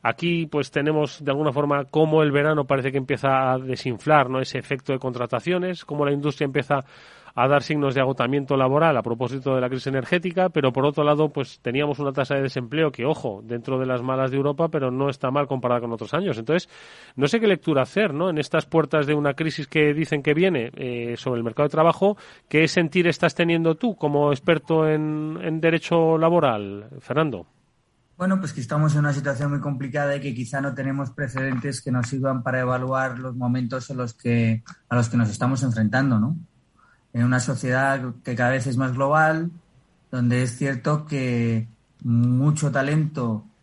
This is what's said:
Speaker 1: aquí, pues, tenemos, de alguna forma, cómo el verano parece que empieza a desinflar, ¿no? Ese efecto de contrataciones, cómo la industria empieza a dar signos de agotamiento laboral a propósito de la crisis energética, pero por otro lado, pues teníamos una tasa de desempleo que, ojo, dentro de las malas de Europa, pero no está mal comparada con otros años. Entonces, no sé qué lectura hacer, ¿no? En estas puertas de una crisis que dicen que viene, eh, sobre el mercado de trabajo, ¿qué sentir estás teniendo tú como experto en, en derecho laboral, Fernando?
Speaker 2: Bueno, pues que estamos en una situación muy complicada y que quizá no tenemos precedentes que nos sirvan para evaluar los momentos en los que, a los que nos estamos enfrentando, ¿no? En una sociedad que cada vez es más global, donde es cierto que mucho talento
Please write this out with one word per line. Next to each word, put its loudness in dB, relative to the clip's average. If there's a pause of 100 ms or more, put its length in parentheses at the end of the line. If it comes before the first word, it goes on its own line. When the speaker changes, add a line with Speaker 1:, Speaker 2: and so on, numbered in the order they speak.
Speaker 1:
aquí, -2
pues, -4
tenemos, -2
de -2
alguna 0
forma, 0
cómo 2
el 2
verano 2
parece 0
que 0
empieza 0
a 0
desinflar, 2
¿no? 0
Ese -6
efecto -6
de -2
contrataciones, -4
cómo -2
la 2
industria -2
empieza -2 (540)
a 4
dar 4
signos 0
de 2
agotamiento 0
laboral 4
a 0
propósito -2
de 2
la 0
crisis -4
energética, 0
pero 2
por 2
otro 2
lado, 4
pues -6
teníamos -2
una -2
tasa -2
de 0
desempleo -2
que, -8
ojo, -4
dentro -4
de -2
las -2
malas -2
de -2
Europa, 0
pero -2
no 0
está -4
mal 0
comparada -2
con -6
otros -8
años. -2
Entonces, -2 (480)
no 0
sé 0
qué 2
lectura 2
hacer, -2
¿no? 0
En -2
estas -2
puertas 2
de 0
una 0
crisis -4
que 4
dicen -2
que 2
viene, 2
eh, -6
sobre -2
el -4
mercado 0
de -4
trabajo, 4 (320)
¿qué 4
sentir 2
estás 0
teniendo 2
tú -2
como 2
experto 2
en, -2
en -4
derecho 2
laboral, 2 (140)
Fernando? -2 (720)
Speaker 2:
Bueno, 0
pues -6
que -6
estamos 0
en 2
una 2
situación -2
muy -2
complicada -4
y -6
que -6
quizá -6
no -4
tenemos -4
precedentes -4
que -4
nos 0
sirvan -2
para -2
evaluar -2
los -8
momentos -2
en -6
los -6
que, 0 (260)
a 0
los 2
que 2
nos 2
estamos -2
enfrentando, 2
¿no? 0 (800)
En 2
una 2
sociedad 0 (120)
que -4
cada 2
vez 0
es -2
más 0
global, 2 (600)
donde 2
es -4
cierto -2
que 0 (380)
mucho 2
talento 0 (160)